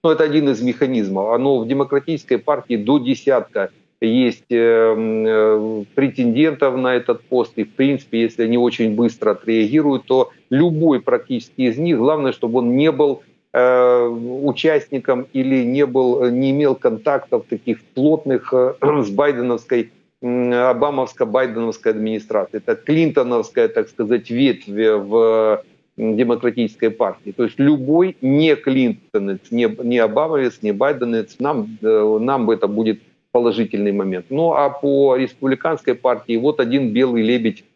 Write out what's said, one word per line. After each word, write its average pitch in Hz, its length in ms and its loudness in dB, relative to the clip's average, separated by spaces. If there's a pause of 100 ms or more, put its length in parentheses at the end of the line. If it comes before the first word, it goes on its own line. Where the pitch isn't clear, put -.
Но 165 80 4
это 156 140 4
один 147 240 2
из 113 120 0
механизмов. 113 720 -2
Оно 131 260 2
в 113 80 -4
демократической 139 680 -2
партии 135 400 -2
до 113 220 2
десятка 120 720 -2 (320)
есть, 117 480 0
э, 123 60 -2 (420)
м, 110 300 -2
э, 107 560 2 (100)
претендентов 135 840 0
на 127 180 0
этот 120 340 -2
пост. 123 280 0
И, 113 60 -2
в 107 120 -10
принципе, 135 460 -2
если 117 220 -2
они 117 140 0
очень 117 380 0
быстро 113 360 0
отреагируют, 117 720 0
то 131 260 0 (180)
любой 156 520 2
практически 123 600 -4
из 117 140 0
них, 160 200 0
главное, 135 340 0
чтобы 120 280 -2
он 120 180 0
не 156 140 4
был, 143 300 0 (320)
э, 123 540 4 (360)
участником 135 920 -2
или 131 320 0
не 135 200 0
был, 127 380 0
э, 123 80 2
не 131 200 0
имел 139 240 2
контактов 120 720 -2
таких 117 320 -6 (140)
плотных, 139 580 0
э, 127 280 2
<clears throat> 143 220 2
с 101 60 -4
байденовской, 120 800 -2 (320)
м, 123 320 -2
обамовско-байденовской 123 1400 -2
администрацией. 107 720 -4
Это 113 100 -2
клинтоновская, 123 920 0
так 110 220 -2
сказать, 113 400 -4
ветвь 120 400 0
в, 110 920 0 (340)
м, 113 200 -2
демократической 117 760 -2
партии. 101 440 -4
То 123 80 -2
есть 113 160 -6
любой 151 640 2
не 143 340 2
клинтонец, 110 840 -2 (120)
не, 117 160 0 (160)
не 120 140 -2
обамовец, 131 640 0
не 107 100 -2
байденец, 120 680 -2
нам, 127 280 -4 (140)
э, 110 400 2
нам 127 240 -2
бы 113 80 2
это 104 140 -2
будет 107 340 -2 (300)
положительный 107 600 0
момент. 95 380 -4
Ну, 156 240 0
а 143 160 2
по 139 460 2
республиканской 135 800 -4
партии 117 420 -2
вот 143 220 -2
один 127 340 -2
белый 120 300 0
лебедь 113 400 -2 (120)